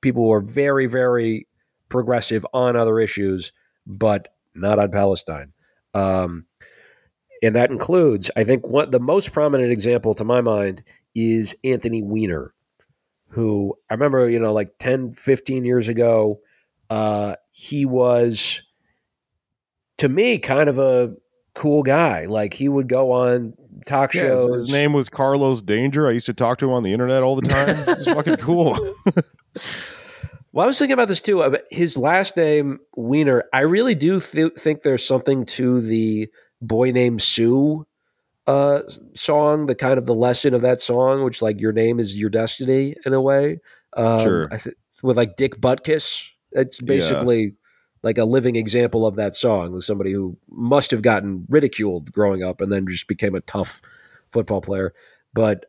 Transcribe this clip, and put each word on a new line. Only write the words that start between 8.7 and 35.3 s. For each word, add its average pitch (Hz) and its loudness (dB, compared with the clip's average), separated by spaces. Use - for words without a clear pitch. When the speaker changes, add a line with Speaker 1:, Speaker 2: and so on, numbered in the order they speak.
Speaker 1:
the 123 4
most 165 0
prominent 135 0
example 110 0
to 110 -6
my 123 2
mind 101 -2
is 113 0
Anthony 117 -2
Weiner, 101 -4
who 104 -2
I 110 -4
remember, 131 2
you 117 0
know, 110 0
like, 107 -4
ten, 127 -2
fifteen 131 -2
years 120 0
ago, 113 2
uh, 107 -2
he - -6
was, 123 2
to 143 0
me, 202 0
kind 139 0
of 131 0
a 123 2
cool 147 0
guy. 131 2
Like, 104 -4
he 139 -2
would 139 0
go 131 2
on 123 0
talk 139 0
Speaker 2:
Yeah, - 0
his, - 0
Speaker 1:
shows. 123 0
Speaker 2:
his 120 -6
name 147 2
was 139 0
Carlos 135 0
Danger. 135 0
I 120 2
used 120 -2
to 117 -4
talk 120 0
to 139 -2
him 127 2
on 123 0
the 95 0
internet 127 2
all 135 2
the 135 -2
time. 143 0
It's - 0
Speaker 1:
<laughs> 349 0
Speaker 2:
fucking 151 0
cool. 156 2
<laughs> - -2
Speaker 1:
Well, 165 2
I - 4
was 262 2
thinking 269 2
about 247 2
this 180 -2
too. 190 2
Uh, 135 2
his 165 -2
last 170 0
name, 151 0
Weiner, 127 2
I 131 4
really 202 2
do 165 0
th-, 160 -2
think 151 -4
there's 131 0
something 131 0